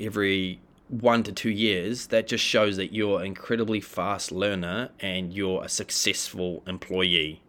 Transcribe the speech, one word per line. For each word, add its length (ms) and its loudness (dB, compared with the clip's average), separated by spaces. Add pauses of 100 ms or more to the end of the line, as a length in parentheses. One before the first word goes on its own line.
every 600 0 (280)
one 340 4
to 100 -4
two 180 -2
years, 580 0
that 180 4
just 180 0
shows 320 4
that 160 -4
you're 280 2
an 60 -4
incredibly 540 -2
fast 520 -4
learner 560 -2 (100)
and 340 -4
you're 320 0
a 40 -10
successful 1000 -2
employee, 840 0